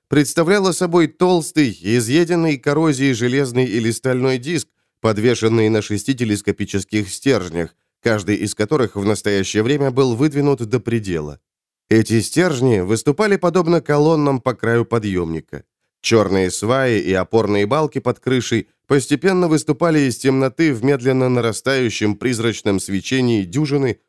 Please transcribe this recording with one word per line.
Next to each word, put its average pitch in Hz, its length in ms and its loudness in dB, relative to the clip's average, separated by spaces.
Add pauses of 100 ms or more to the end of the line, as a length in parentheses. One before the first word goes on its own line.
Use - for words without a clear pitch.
представляла 170 640 2
собой 170 340 0
толстый, 156 720 0
изъеденный 156 760 0
коррозией 143 560 0
железный 123 500 0
или 113 280 0
стальной 131 460 -2
диск, 143 300 -6 (320)
подвешенный 110 720 2
на 110 120 2
шести 104 320 -4
телескопических 104 960 -4
стержнях, 90 640 -2 (280)
каждый 107 340 0
из 101 180 -4
которых 110 440 -2
в 101 80 -2
настоящее 101 580 0
время 139 280 0
был 127 240 0
выдвинут 143 500 0
до 117 160 -2
предела. 87 580 -4 (540)
Эти 110 280 4
стержни 131 580 0
выступали 139 580 0
подобно 170 420 2
колоннам 147 640 2
по 123 140 -4
краю 117 280 0
подъёмника. 90 800 -4 (380)
Чёрные 95 480 2
сваи 120 500 0
и 92 140 0
опорные 101 540 0
балки 147 320 -2
под 123 200 -4
крышей 120 480 -2 (200)
постепенно 170 600 2
выступали 156 520 0
из 135 180 0
темноты 135 560 0
в 110 100 -6
медленно 131 460 2
нарастающем 117 840 0
призрачном 110 640 -2
свечении 113 640 0
дюжины 135 640 -2